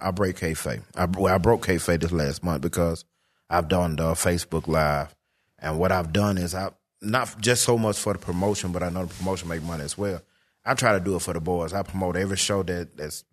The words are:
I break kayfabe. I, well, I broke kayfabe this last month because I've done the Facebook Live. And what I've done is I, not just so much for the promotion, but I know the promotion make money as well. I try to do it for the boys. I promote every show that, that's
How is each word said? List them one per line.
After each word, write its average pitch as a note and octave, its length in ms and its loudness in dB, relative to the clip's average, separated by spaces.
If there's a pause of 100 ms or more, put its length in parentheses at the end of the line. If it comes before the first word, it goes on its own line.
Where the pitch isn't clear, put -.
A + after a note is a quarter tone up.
I F#2+ 120 -2
break F#2 260 0
kayfabe. D#2+ 440 -4 (120)
I, F2+ 120 2
well, F#2 280 4
I F#2+ 40 6
broke G#2+ 280 4
kayfabe E2+ 360 2
this E2 100 0
last D2+ 320 0
month E2 180 0
because E2+ 420 0 (460)
I've E2+ 180 2
done F2 280 2
the D#2+ 160 2
Facebook E2+ 560 0
Live. D2 460 2 (440)
And D#2 200 -4
what F2+ 120 2
I've F2 220 0
done G2+ 240 2
is F2 180 -4
I, F#2+ 140 -4 (320)
not A2 400 -2
just A#2 240 4
so A#2+ 140 4
much G#2+ 200 2
for G#2 140 -2
the F#2 60 -6
promotion, F#2 540 -2
but E2+ 100 -4
I F2 80 -2
know F2+ 160 -4
the F2 80 -12
promotion F#2 340 -4
make E2+ 140 -4
money E2 220 -6
as C#2+ 120 -6
well. G2 240 -4 (460)
I B2+ 80 2
try B2 180 2
to G2 80 2
do F#2 160 0
it E2+ 60 -4
for F#2 100 -2
the E2+ 80 -4
boys. E2+ 320 -2
I G2 100 -2
promote F#2 320 -4
every G2 220 -2
show G2 280 0
that, F2 340 -6
that's D2+ 340 -10